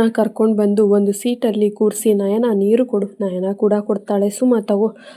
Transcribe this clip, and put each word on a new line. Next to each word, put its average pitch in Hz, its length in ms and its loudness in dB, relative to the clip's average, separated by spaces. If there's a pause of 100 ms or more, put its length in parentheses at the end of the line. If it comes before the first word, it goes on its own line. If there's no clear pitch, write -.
(120)
ಕರ್ಕೊಂಡು 220 440 0
ಬಂದು 208 340 2
ಒಂದು 202 220 2
ಸೀಟಲ್ಲಿ 214 600 -2
ಕೂರಿಸಿ, 208 420 0
"ನಯನ, 202 400 0
ನೀರು 208 320 2
ಕೊಡು." 202 220 -2 (140)
ನಯನ 185 320 -4
ಕೂಡ 202 260 0
ಕೊಡ್ತಾಳೆ. 202 500 -2
"ಸುಮಾ, 233 320 0
ತಗೋ 214 340 0 (220)